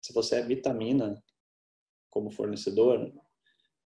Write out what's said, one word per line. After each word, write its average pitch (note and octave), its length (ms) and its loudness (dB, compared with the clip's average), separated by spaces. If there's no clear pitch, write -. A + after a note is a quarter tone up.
Se - 100 -14
você A2+ 240 0
é A#2+ 60 0
vitamina A#2+ 800 -2
como G#2+ 200 -4
fornecedor, G#2+ 840 2